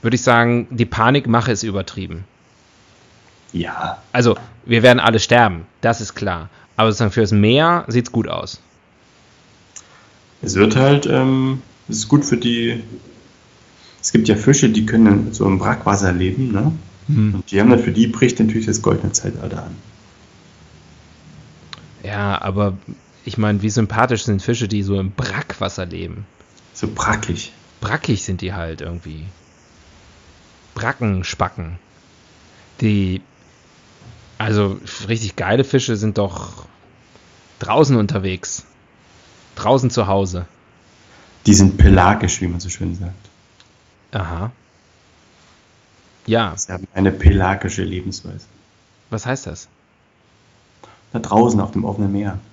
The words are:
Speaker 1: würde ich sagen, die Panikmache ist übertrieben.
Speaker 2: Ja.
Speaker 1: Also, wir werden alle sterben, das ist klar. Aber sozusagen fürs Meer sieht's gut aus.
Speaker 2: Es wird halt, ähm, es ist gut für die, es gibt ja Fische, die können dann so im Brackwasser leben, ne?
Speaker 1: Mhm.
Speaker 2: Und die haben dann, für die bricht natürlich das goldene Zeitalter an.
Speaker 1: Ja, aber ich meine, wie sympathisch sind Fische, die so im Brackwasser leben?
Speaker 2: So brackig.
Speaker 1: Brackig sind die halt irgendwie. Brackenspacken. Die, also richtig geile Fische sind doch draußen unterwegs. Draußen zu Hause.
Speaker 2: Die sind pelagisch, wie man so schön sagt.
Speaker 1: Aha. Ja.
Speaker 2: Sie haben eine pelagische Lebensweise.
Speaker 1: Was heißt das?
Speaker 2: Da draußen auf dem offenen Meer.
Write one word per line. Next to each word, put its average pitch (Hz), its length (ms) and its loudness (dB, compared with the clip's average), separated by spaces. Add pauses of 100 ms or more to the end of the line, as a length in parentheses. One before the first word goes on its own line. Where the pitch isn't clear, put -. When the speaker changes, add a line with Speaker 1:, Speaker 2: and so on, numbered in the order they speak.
Speaker 1:
würde 160 140 2
ich - 60 0
sagen, 120 480 4
die 117 160 0
Panikmache 117 640 2
ist 101 100 -4
übertrieben. 95 640 -8 (1300)
Speaker 2:
Ja. 78 500 -8 (100)
Speaker 1:
Also, 120 240 2 (300)
wir 117 160 2
werden 123 180 8
alle 110 200 2
sterben, 104 460 2 (140)
das 117 200 0
ist - 140 -12
klar. 87 340 -6 (280)
Aber 110 140 2
sozusagen 104 220 0
fürs 107 200 2
Meer 135 560 4
sieht's 117 220 -2
gut 117 180 -2
aus. - 320 -10 (1800)
Speaker 2:
Es 92 140 -4
wird 107 200 4
halt, 139 300 4
ähm, 131 560 0 (260)
es 110 100 -4
ist 107 100 -6
gut 139 160 4
für 123 120 0
die, 117 460 -2 (1200)
es - 100 -6
gibt 113 160 2
ja 104 80 4
Fische, 135 320 4
die 110 160 2
können 113 200 4
dann 107 280 4
so 101 140 -2
im 95 120 2
Brackwasser 101 540 0
leben, 104 400 -2
ne? 120 200 0 (340)
Speaker 1:
Mhm. 107 300 2
Speaker 2:
Und 92 140 -8
die 98 100 2
haben 117 100 6
dann, 123 120 8
für - 100 -2
die 110 160 4
bricht - 320 0
natürlich 110 260 2
das 110 160 -2
goldene 104 300 0
Zeitalter - 520 -6
an. 90 120 -16 (2250)
Speaker 1:
Ja, 101 400 -4
aber 98 340 0 (480)
ich - 140 -8
meine, 104 240 2
wie 107 80 0
sympathisch 113 540 0
sind 98 180 0
Fische, 113 260 -2
die 104 140 -2
so 98 160 -2
im 95 140 -4
Brackwasser - 720 -6
leben? 87 400 -12 (480)
Speaker 2:
So - 180 -6
brackig. - 600 -4 (280)
Speaker 1:
Brackig 110 440 -4
sind 92 160 -6
die 90 120 -8
halt 82 280 -8
irgendwie. 78 440 -12 (1500)
Brackenspacken. 92 1040 -4 (1000)
Die, 98 420 0 (1160)
also 104 400 0 (300)
richtig 107 280 -4
geile 107 280 0
Fische 127 320 0
sind 104 220 -2
doch 87 480 -6 (920)
draußen 135 360 2
unterwegs. 95 680 -4 (880)
Draußen 131 340 2
zu 110 180 0
Hause. 92 380 -2 (1000)
Speaker 2:
Die 104 80 8
sind 95 240 6
pelagisch, 92 640 6
wie 90 80 -4
man 87 120 -6
so 92 80 -12
schön 87 280 -8
sagt. 90 180 -10 (960)
Speaker 1:
Aha. 90 380 -6 (1800)
Ja. 110 300 0
Speaker 2:
Sie 92 160 -10
haben 92 200 -10
eine 95 200 2
pelagische 95 720 2
Lebensweise. 92 640 -10 (640)
Speaker 1:
Was 110 160 -8
heißt 131 200 -6
das? - 220 -16 (1400)
Speaker 2:
Da - 80 -6
draußen 110 400 2
auf 101 100 -4
dem 98 140 -4
offenen 101 260 -4
Meer. 101 300 -6 (120)